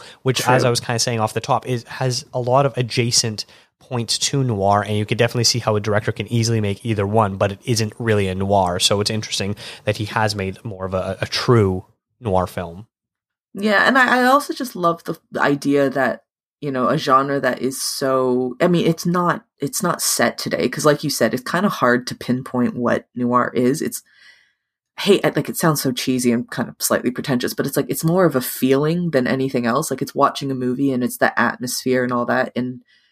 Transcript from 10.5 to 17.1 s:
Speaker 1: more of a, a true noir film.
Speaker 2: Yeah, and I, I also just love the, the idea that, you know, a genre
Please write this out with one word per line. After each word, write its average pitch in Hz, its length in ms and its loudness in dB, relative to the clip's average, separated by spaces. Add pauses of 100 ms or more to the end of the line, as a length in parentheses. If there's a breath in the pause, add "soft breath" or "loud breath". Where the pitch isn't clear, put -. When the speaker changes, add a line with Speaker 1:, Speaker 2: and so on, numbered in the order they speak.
Speaker 1:
more 95 220 -8
of 95 80 -4
a, 92 260 -2
a - 60 -6
true 98 580 2 (360)
noir 92 260 0
film. 87 400 -10 (680)
Speaker 2:
Yeah, 202 320 2
and 262 120 4
I, 247 220 4
I 247 40 2
also 277 300 2
just 247 220 -8
love 170 280 0
the, 165 140 -8 (120)
the 123 120 -4
idea 143 480 2
that, 131 340 -2 (360)
you 147 100 -6
know, 127 180 0
a 131 80 2
genre 139 440 2